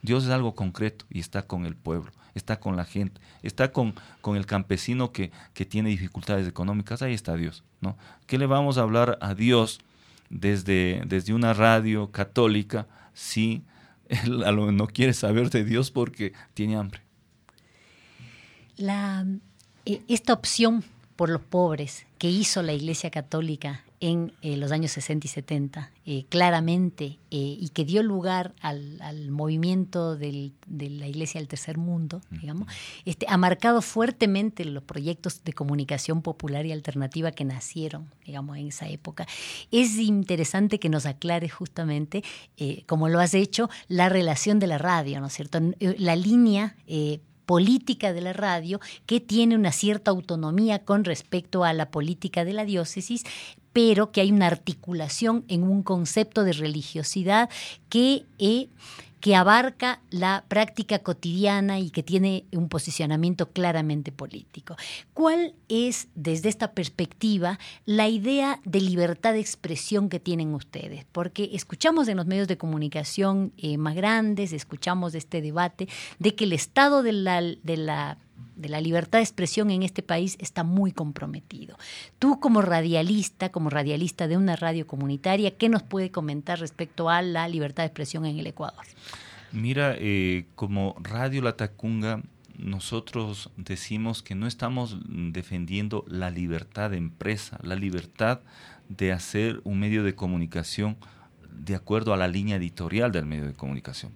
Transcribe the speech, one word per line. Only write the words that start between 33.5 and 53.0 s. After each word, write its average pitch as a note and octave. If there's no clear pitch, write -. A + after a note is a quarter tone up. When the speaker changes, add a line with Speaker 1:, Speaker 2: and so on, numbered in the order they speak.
Speaker 2:
fuertemente G#3+
los C#3+
proyectos D#3+
de D#3+
comunicación C#3+
popular D3+
y D#3+
alternativa D3+
que D3
nacieron, D3
digamos, C#3+
en D3
esa D#3
época. D#3
Es A#3
interesante G3+
que E3
nos D3
aclare E3+
justamente, D#3+
eh, C#3+
como D#3+
lo E3+
has F3
hecho, G3
la F3+
relación F#3
de F#3+
la D#3
radio, D3
¿no C#3
es C#3
cierto? D3+
N-, E3+
eh, F#3+
la F3
línea, G#3+
eh, D3+
política G3
de F3
la F3+
radio, F#3
que A#3
tiene A#3
una G3
cierta G#3
autonomía F#3
con G3+
respecto F3+
a E3
la D#3
política E3+
de F3+
la G#3+
diócesis, F#3+